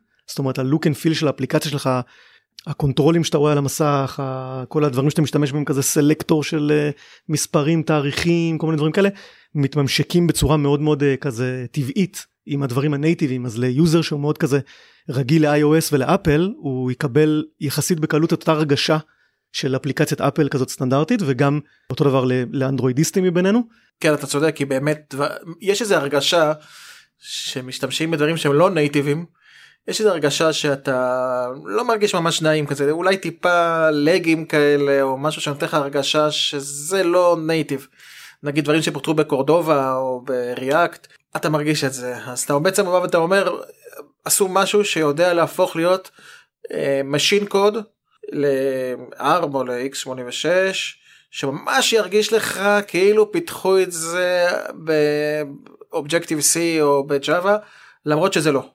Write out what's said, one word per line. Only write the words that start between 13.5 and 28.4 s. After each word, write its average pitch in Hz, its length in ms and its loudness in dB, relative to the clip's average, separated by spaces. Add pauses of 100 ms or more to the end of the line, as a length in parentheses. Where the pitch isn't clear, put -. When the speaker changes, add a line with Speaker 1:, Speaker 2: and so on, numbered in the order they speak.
Speaker 1:
ליוזר 151 440 4
שהוא 151 180 -4
מאוד 147 180 -2
כזה 143 200 2 (500)
רגיל 143 380 2
ל-I 147 160 2
O 156 220 4
S - 80 -6
ולאפל, 156 640 2
הוא 127 340 -4
יקבל 151 540 2 (160)
יחסית 151 400 -2
בקלות 156 320 0
את 160 80 -2
אותה 165 120 0
הרגשה 151 460 2 (540)
של 131 240 -2
אפליקציית 135 440 -2
אפל 139 280 2
כזאת 131 200 -2
סטנדרטית, 147 580 0
וגם 139 340 0 (300)
אותו 139 140 0
דבר 131 200 2
ל-, 127 280 0
לאנדרואידיסטים 135 720 0
מבינינו. 185 380 2 (380)
Speaker 2:
כן, 156 140 2
אתה 143 120 -4
צודק, 147 300 0
כי 143 80 -2
באמת 139 460 -2
דבר-, 139 160 -4 (340)
יש 196 220 0
איזו 202 120 2
הרגשה 147 580 2 (680)
שמשתמשים 127 920 -6
בדברים 156 260 0
שהם 156 160 0